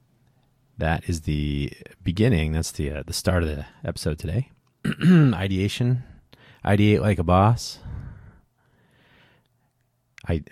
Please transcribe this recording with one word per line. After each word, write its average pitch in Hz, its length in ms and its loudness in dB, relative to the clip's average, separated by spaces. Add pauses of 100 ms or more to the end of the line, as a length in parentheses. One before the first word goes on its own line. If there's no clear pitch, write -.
(760)
that 80 300 -2
is 82 140 -4
the 73 500 -4 (320)
beginning. 85 480 0
That's 80 220 -4
the, 71 180 -6
uh, 71 160 -10
the 82 60 -10
start 90 300 0
of 80 60 -2
the 71 160 -8 (200)
episode - 340 -6
today. 95 320 -6 (320)
<clears throat> - 20 -8 (200)
Ideation. 120 1000 2 (640)
Ideate 104 340 4
like 104 180 2
a 90 60 -2
boss. 95 560 2 (2500)
I, 85 240 -2